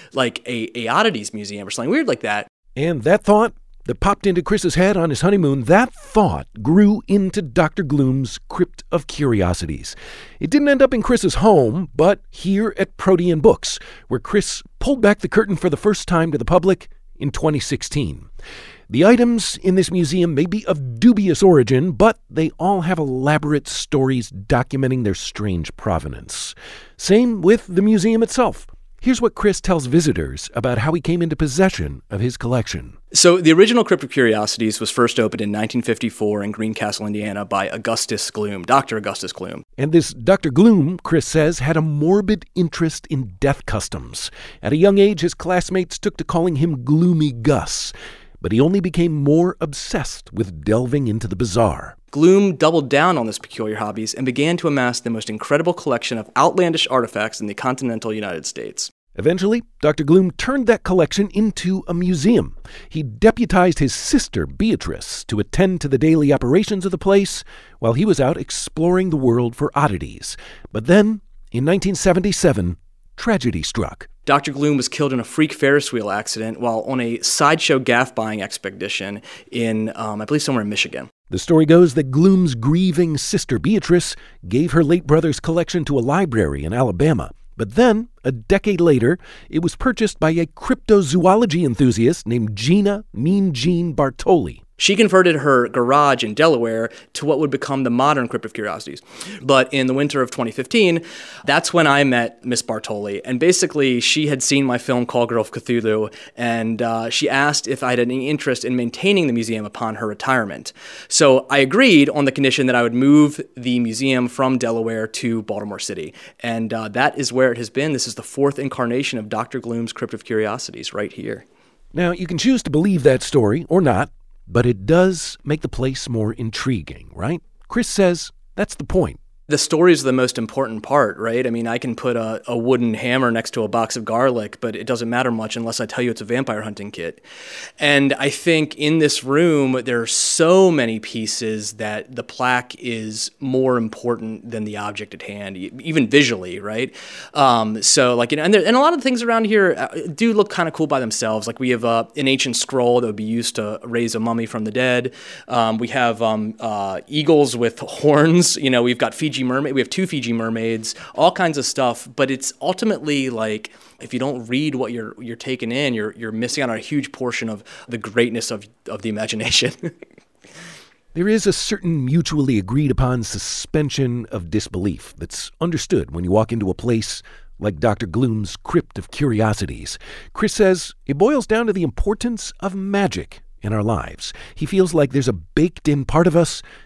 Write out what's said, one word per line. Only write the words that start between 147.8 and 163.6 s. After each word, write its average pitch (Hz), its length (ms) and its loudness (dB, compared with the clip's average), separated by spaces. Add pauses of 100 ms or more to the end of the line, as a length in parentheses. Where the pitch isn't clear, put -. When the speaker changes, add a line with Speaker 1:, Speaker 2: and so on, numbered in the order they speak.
Speaker 1:
so, 123 320 2
like, 120 160 0
you 147 60 0
know, 151 80 -2
and, 196 100 4
there, 190 100 4
and 226 120 2
a - 20 2
lot 302 140 2
of 311 80 -4
the - 20 -6
things 254 180 -2
around 226 260 0
here, 202 300 2
uh, 127 120 -6 (260)
do 226 180 2
look 202 220 2
kinda 165 160 -2
cool 160 160 -2
by 139 140 0
themselves. 110 480 -4
Like, 110 100 -8
we 127 120 0
have, 120 140 0
uh, 117 200 2 (120)
an 139 120 0
ancient 131 260 0
scroll 123 460 0
that 117 80 0
would 104 80 -6
be 107 80 -6
used 113 320 -4
to 107 260 -6
raise 117 320 -4
a 110 60 -4
mummy 117 260 -2
from 110 180 -8
the 107 60 -6
dead. 123 420 0 (360)
Um, 113 300 0
we 120 100 -4
have, 120 340 0
um, 110 380 -2
uh, 101 480 -6
eagles 147 480 2
with 117 240 -2
horns. 156 760 4
You 135 140 -2
know, 120 140 2
we've 123 120 2
got 117 160 -2
Fiji 147 280 -4
mermaid. 131 320 -2
We 135 80 0
have 113 80 -2
two 185 180 -2
Fiji 117 280 -4
mermaids. 113 600 -4 (200)
All 170 180 4
kinds 165 240 0
of 135 80 -2
stuff, - 500 -2
but 135 160 0
it's 131 300 -6
ultimately, 151 720 -2
like, 110 400 -6 (280)